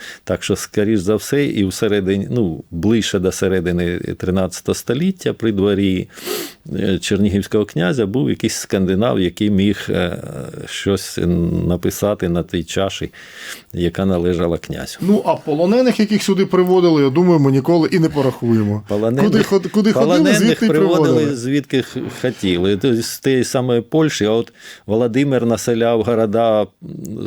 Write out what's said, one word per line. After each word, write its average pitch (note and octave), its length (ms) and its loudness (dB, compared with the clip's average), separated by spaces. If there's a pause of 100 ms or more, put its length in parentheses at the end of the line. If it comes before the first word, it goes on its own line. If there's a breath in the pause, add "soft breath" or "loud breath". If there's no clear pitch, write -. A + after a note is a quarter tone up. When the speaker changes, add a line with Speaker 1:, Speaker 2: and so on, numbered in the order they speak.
(240 loud breath)
Speaker 1:
Так F2+ 200 -4
що, G2 120 0
скоріш G#2+ 440 0
за G2+ 160 0
все, C#3 300 -2
і A2 180 0
всередині, G2 680 0
ну, G2+ 400 -2
ближче G2 480 0
до F2+ 140 0
середини F2 680 0
тринадцятого F#2 760 -2
століття F3 580 -2
при A2+ 200 -2
дворі, G2 560 0 (680 loud breath)
е, G2 240 0
чернігівського G2+ 680 0
князя D3+ 420 -2
був B2 240 -2
якийсь G#2+ 240 -2
скандинав, G2 680 0
який F#2+ 300 0
міг, G2 380 0
е, F2+ 340 -2 (440)
щось - 520 -4 (500)
написати F#2+ 600 -2
на E2+ 140 -2
тій E2+ 220 -6
чаші, - 460 -4 (640 loud breath)
яка F2 320 -2
належала F2 540 0
князю. - 420 -12
Speaker 2:
Ну, G3 260 2
а D#3+ 80 2
полонених, G3+ 680 0
яких G#3 220 0
сюди F#3+ 240 0
приводили, F3+ 380 4
Я D3 260 4
думаю, E3+ 300 4
ми C#3 120 4
ніколи D#3 400 2
і F3+ 60 4
не D#3+ 100 4
порахуємо. A#2 800 0
Speaker 1:
Полонених, A2+ 360 0
Speaker 2:
Куди G#3+ 180 4
ход-, F#3+ 280 0
куди G#3+ 220 2
ходили, D3 220 2
Speaker 1:
полонених C#4+ 240 4
Speaker 2:
звідти - 280 2
й - 20 4
Speaker 1:
приводили D#3+ 360 2
Speaker 2:
приводили. C#3 320 2
Speaker 1:
звідки C3 460 -2
х-, - 180 -8 (220)
хотіли. G2 540 0
То A#2+ 260 0
з - 160 -10
тієї C3 260 0
самої B2 360 0
Польщі, D3+ 440 0
а G#2+ 60 2
от A2+ 220 -2 (340 loud breath)
Володимир A#2+ 600 0
населяв A2+ 560 2
города, A2 600 2
м, G2 60 -4 (580)